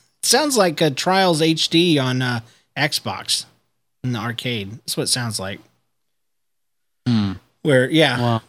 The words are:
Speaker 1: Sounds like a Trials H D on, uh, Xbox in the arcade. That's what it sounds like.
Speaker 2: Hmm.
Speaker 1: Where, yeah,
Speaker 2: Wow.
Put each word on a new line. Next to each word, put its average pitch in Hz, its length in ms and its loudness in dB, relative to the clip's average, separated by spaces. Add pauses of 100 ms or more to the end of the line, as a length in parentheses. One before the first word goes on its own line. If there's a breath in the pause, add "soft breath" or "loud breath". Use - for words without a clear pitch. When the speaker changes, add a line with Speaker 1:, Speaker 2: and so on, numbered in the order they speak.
(220)
Speaker 1:
Sounds 277 340 2
like 185 260 2
a 156 100 4
Trials 180 500 2
H 160 280 0
D 165 280 4
on, 127 240 0
uh, 123 200 -4 (360 soft breath)
Xbox - 680 -4 (580)
in 127 80 -4
the 117 80 -4
arcade. 113 520 -6
That's - 240 -10
what 151 80 -4
it - 40 -4
sounds 117 320 -4
like. 95 200 -10 (1500)
Speaker 2:
Hmm. 107 260 0 (300)
Speaker 1:
Where, 131 260 4
yeah, 139 320 2
Speaker 2:
Wow. 117 280 0